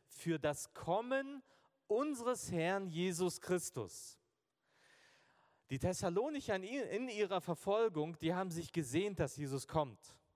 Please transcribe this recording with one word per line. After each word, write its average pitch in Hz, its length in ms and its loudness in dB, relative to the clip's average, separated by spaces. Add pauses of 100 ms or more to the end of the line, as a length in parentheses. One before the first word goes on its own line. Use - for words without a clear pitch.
„Für 165 320 -2
das 147 340 0
Kommen 262 680 0 (460)
unseres 247 640 0
Herrn 185 360 2
Jesus 175 540 0
Christus.“ - 800 -4 (1500)
Die 135 80 -4
Thessalonicher 202 760 0
in 190 80 -2
i-, 226 320 -2
in 254 140 -2
ihrer 202 320 2
Verfolgung, 175 800 2
die 160 140 2
haben 185 160 0
sich 165 220 -6
gesehnt, 165 480 0
dass 147 180 0
Jesus 139 300 -4
kommt. 139 480 -2 (200)